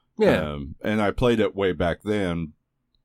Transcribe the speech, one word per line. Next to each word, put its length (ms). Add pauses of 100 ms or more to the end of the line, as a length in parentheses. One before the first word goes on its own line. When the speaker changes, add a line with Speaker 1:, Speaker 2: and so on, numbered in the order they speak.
(180)
Speaker 1:
Yeah. 340
Speaker 2:
Um, 300
and 180
I 100
played 300
it 160
way 160
back 320
then, 480 (520)